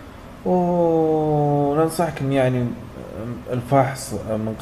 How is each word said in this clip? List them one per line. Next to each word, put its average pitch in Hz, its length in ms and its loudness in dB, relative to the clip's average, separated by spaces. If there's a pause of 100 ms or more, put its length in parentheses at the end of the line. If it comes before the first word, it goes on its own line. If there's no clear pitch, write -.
(460)
وننصحكم 156 1900 2
يعني 127 340 2 (880)
الفحص 127 600 0
من 110 480 -4